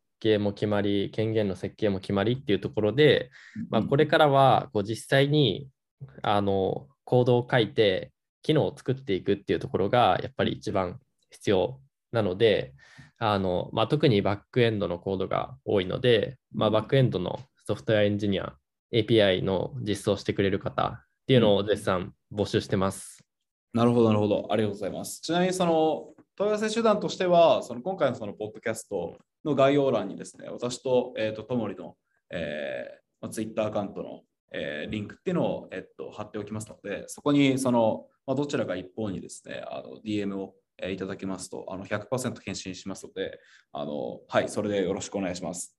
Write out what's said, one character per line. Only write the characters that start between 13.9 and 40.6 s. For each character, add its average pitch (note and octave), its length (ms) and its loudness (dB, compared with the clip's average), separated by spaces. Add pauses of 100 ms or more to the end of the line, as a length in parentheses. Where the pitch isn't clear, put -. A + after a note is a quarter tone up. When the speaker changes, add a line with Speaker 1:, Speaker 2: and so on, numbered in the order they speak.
Speaker 1:
に G#2+ 140 6
バ G2+ 160 0
ッ - 40 -8 (120)
ク B2+ 80 2
エ A#2 80 4
ン G#2+ 100 -2
ド G2 80 -2
の F2 120 -4
コ F#2+ 160 -4
ー F#2+ 40 -2
ド F#2+ 100 -4
が - 360 -4
多 G#2+ 160 2
い F2+ 60 0
の - 120 -4
で、 A2+ 380 2 (160)
ま A2 140 2
あ、 G#2 40 4
バ G#2+ 120 4
ッ - 20 -6
ク - 120 0
エ C3+ 40 6
ン B2 80 6
ド G2 100 -2
の F2+ 220 -4 (260)
ソ G#2+ 80 -2
フ - 80 -8
ト A2+ 120 2
ウ - 20 6
ェ G#2 40 6
ア - 20 6
エ G#2 80 4
ン G2+ 80 0
ジ G#2+ 100 -2
ニ G2 100 0
ア、 - 160 -8 (380)
エ A#2 80 4
ー G#2 60 2
ピ A#2+ 100 4
ー G#2 100 6
ア F#2+ 60 6
イ F#2+ 100 0
の F#2+ 380 -2
実 G#2 240 -4
装 G2+ 140 2
し - 60 -14
て G#2 100 -2
く G#2 80 0
れ G2 80 2
る F#2+ 80 0
方 - 280 -2
っ - 180 -8 (220)
て C3 60 2
い C3 60 8
う - 20 6
の G#2+ 160 6
を G2 80 0
絶 G2+ 180 0
賛 F#2+ 300 -2 (200)
募 G#2 120 0
集 G2+ 160 0
し - 80 -6
て G#2+ 80 -2
ま F#2+ 160 0
す。 - 320 -16 (480)
Speaker 2:
な A#2 140 4
る A#2+ 60 4
ほ A#2+ 100 4
ど、 A2+ 60 6
な A2 40 4
る G#2+ 80 4
ほ G#2 80 2
ど。 - 220 0
あ G#2+ 60 0
り A2 60 2
が G#2 60 0
と G2+ 60 -6
う - 20 -12
ご G2+ 40 -12
ざ F#2+ 80 -6
い E2+ 40 -8
ま F2+ 140 -8
す。 - 160 -14
ち D#3+ 100 -6
な F3 80 2
み F#3 60 2
に、 F#3 80 -2
そ F3+ 100 -2
の、 D#3+ 480 0 (240)
問 G3+ 120 -2
い - 20 0
合 - 20 0
わ G#3+ 60 -2
せ G#3+ 100 -2
手 A3+ 140 -2
段 G#3 180 4
と E3+ 80 -2
し - 80 -8
て F#3 80 0
は、 E3 380 6
そ - 120 -10
の、 A#2+ 60 -10
今 F#3 160 -6
回 D3 140 2
の A2 60 -4
そ G#2+ 100 -10
の G2 80 -8
ポ G#2+ 120 -8
ッ G#2 60 -10
ド - 80 -18
キ - 80 -6
ャ A2 60 -2
ス - 160 -14
ト F2 260 -6 (260)
の D3+ 120 -2
概 C#3 220 4
要 C3+ 140 2
欄 G2+ 180 -2
に - 100 -12
で - 80 -14
す - 100 -20
ね、 - 140 -16
私 A#2 320 -8
と、 B2 340 0
え A2 140 -2
ー G#2+ 40 -6
と、 A2 100 -12
と B2+ 120 -4
も A2 100 -2
り G2 100 -8
の、 F2 200 -16 (320)
え D2 600 -6
ー、 - 100 -20 (240)
ま A2+ 60 -8
あ、 - 20 -14
Twitter A2 340 -4
ア G#2+ 60 -2
カ G#2+ 100 -2
ウ G2+ 60 -2
ン G2 80 -12
ト F2+ 80 -8
の、 - 180 -14 (320)
え D2+ 340 -8
ー、 G#2 40 -10
リ A2 100 -6
ン G#2 80 -8
ク - 100 -16
っ - 40 -20
て F#3+ 80 -6
い - 20 0
う F3 40 0
の C#3 100 2
を、 - 260 -6
え - 60 -10
っ - 180 -14
と、 - 140 -12
貼 G#2+ 140 -12
っ - 60 -18
て - 60 -10
お G#2 80 -6
き - 80 -12
ま G#2+ 80 -6
す A2 80 -12
の - 140 -20
で、 G2 260 -8
そ - 140 -16
こ D3 100 2
に C#3 260 4
そ B2+ 140 0
の、 A2+ 340 2 (200)
ま C3+ 60 -2
あ、 - 20 -4
ど C#3+ 120 -2
ち C#3+ 100 -4
ら A2 100 -2
か F#2 100 -4
一 - 180 -12
方 A2 160 -6
に F2 100 -8
で - 80 -14
す - 180 -20
ね、 - 200 -12
あ C2+ 160 -12
の、 C2 200 -18
デ G#2+ 80 -6
ィ G#2+ 80 -2
ー G2+ 40 -2
エ G2 40 -4
ム G2 140 -6
を、 G2 140 -10 (240)